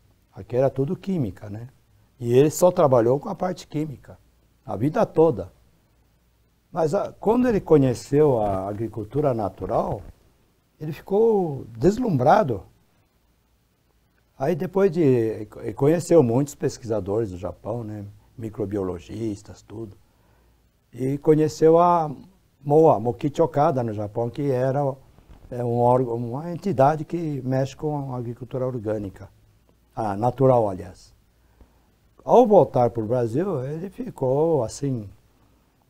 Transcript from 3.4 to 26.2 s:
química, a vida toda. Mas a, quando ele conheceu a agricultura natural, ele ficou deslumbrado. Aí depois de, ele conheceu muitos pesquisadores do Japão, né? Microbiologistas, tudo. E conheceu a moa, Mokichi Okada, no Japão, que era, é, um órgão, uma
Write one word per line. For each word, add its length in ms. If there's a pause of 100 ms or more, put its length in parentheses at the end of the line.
química, 500 (480)
a 100
vida 300
toda. 460 (1200)
Mas 200
a, 200
quando 340
ele 140
conheceu 800
a 280
agricultura 640
natural, 720 (800)
ele 100
ficou 720 (140)
deslumbrado. 880 (1700)
Aí 200
depois 340
de, 100
ele 760
conheceu 500
muitos 320
pesquisadores 760
do 80
Japão, 460
né? 200 (320)
Microbiologistas, 1300
tudo. 340 (960)
E 260
conheceu 600
a 320 (540)
moa, 340
Mokichi 420
Okada, 440
no 80
Japão, 360
que 220
era, 300 (680)
é, 140
um 140
órgão, 380
uma 340